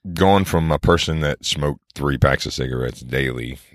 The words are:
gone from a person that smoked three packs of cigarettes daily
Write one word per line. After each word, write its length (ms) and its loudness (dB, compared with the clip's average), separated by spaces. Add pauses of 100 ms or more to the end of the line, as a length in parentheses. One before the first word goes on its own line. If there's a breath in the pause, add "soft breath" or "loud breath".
(140)
gone 300 4
from 260 0
a 80 2
person 420 2
that 240 -4
smoked 360 -4 (160)
three 220 -2
packs 280 2
of 80 -6
cigarettes 460 -4
daily 580 -4 (160)